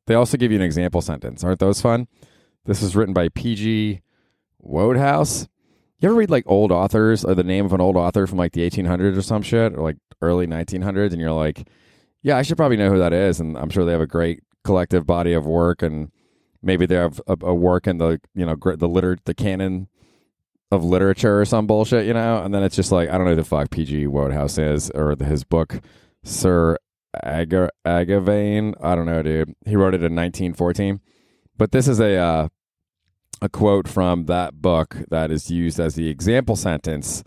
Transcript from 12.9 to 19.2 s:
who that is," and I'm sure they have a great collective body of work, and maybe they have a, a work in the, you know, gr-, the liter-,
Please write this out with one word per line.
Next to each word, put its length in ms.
who 80
that 140
is," 280
and 160
I'm 140
sure 140
they 80
have 80
a 60
great 360
collective 420
body 260
of 140
work, 360
and 280
maybe 240
they 100
have 300
a, 160
a 120
work 320
in 120
the, 220
you 100
know, 120
gr-, 200
the 120
liter-, 360